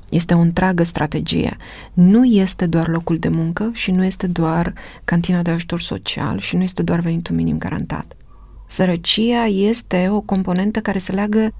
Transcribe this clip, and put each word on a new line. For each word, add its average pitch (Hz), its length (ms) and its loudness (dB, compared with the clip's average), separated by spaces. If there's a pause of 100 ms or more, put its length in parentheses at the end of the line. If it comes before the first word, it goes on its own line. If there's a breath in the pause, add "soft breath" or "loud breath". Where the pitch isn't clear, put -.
Este 170 240 2
o 170 60 6
întreagă 170 440 2
strategie. - 720 -2 (360 loud breath)
Nu 196 320 6
este 196 400 2
doar 165 220 0
locul 165 300 0
de 165 100 -2
muncă 165 460 -2
și 208 180 -4
nu 185 120 2
este 185 240 -2
doar 170 460 0 (300 loud breath)
cantina 175 380 0
de 175 100 0
ajutor 170 300 -4
social - 580 -6
și - 160 -6
nu 180 80 2
este 185 200 -4
doar 170 160 0
venitul 165 360 -2
minim 156 220 0
garantat. - 560 -6 (540 soft breath)
Sărăcia 214 760 0
este 196 640 0
o 208 120 0
componentă 190 580 -2
care 208 180 -2
se - 140 -4
leagă 208 480 0